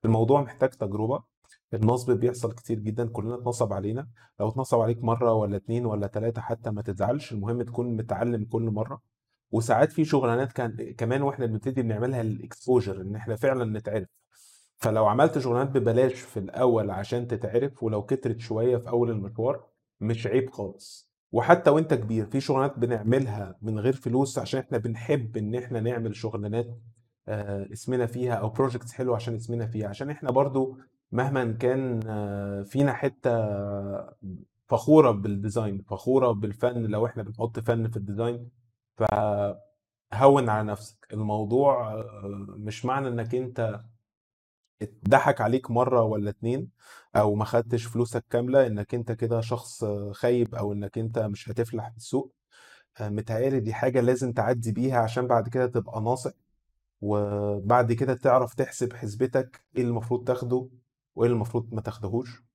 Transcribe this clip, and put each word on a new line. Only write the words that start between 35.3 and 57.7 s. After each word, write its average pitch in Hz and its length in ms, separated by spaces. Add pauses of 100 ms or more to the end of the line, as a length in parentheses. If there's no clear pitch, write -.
فخورة 123 500
بالفن، 110 500
لو 110 240
احنا 113 160
بنحط 113 380
فن 113 280
في 113 80
الديزاين، 113 520 (480)
فهون 107 1500
على 107 200
نفسك - 440
الموضوع. 110 800
آه، 101 560
مش 104 360
معنى 131 240
انك 117 260
انت 117 460 (1040)
اتضحك 135 580
عليك 120 300
مرة 123 320
ولا 104 280
اتنين، 123 400 (460)
او 104 180
ما 107 100
خدتش 117 400
فلوسك 117 460
كاملة، 127 360
انك 104 280
انت 120 180
كده 117 280
شخص 117 440 (280)
خايب، 120 420
او 104 180
انك 101 260
انت 113 200
مش 107 320
هتفلح 113 400
في 117 60
السوق. - 360 (680)
آه، 107 80
متهيألي 113 520
دي 110 140
حاجة 123 260
لازم 123 320
تعدي 117 400
بيها 123 260
عشان 117 280
بعد 117 220
كده 127 180
تبقى 113 340
ناصح، 120 320 (680)
وبعد 104 920